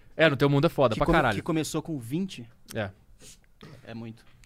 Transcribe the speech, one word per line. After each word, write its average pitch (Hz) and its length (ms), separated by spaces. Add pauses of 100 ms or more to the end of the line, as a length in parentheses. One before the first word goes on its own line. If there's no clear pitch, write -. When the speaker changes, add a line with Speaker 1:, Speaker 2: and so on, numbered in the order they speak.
(160)
Speaker 1:
É, 156 140
no 139 80
teu 139 120
mundo 143 180
é - 20
foda 123 240
Speaker 2:
que 123 60
Speaker 1:
pra 143 60
Speaker 2:
come-, 165 120
Speaker 1:
caralho. 123 180
Speaker 2:
que 101 60
começou 160 400
com 156 180
vinte, 127 500 (240)
Speaker 1:
É. 104 160 (920)
Speaker 2:
é 113 100
muito. 113 300 (220)